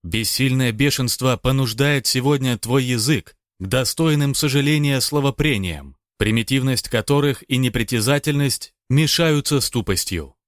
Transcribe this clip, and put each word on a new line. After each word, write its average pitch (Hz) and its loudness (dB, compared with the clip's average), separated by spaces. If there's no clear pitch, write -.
Бессильное 127 0
бешенство 127 0
понуждает 131 0
сегодня 131 0
твой 127 0
язык 123 -2
к 95 -8
достойным 143 0
сожаления 143 0
словопрениям, 101 -2
примитивность 117 0
которых 143 0
и 127 0
непритязательность 131 0
мешаются 147 2
с - -2
тупостью. 90 -4